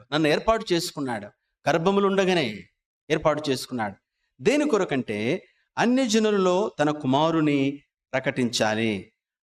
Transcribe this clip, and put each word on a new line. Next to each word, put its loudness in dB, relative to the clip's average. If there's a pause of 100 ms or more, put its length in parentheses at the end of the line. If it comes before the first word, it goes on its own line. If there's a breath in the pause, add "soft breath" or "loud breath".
(140)
నన్ను 2
ఏర్పాటు 2
చేసుకున్నాడు, -6 (420)
గర్భములు 2
ఉండగానే 0 (460)
ఏర్పాటు 0
చేసుకున్నాడు. -4 (460)
దేని 2
కొరకంటే -2 (300 soft breath)
అన్యజనులలో 2
తన 2
కుమారుని 0 (300)
ప్రకటించాలి, -2 (300)